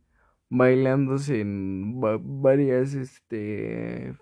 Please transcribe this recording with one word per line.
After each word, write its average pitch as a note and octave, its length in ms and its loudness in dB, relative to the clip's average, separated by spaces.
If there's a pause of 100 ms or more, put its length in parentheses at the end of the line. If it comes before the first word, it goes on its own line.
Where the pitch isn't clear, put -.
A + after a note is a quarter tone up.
(500)
bailándose C3 920 2
en G2+ 580 -4
va-, A2 220 0
varias, C3+ 720 2
este, A#2 1300 -8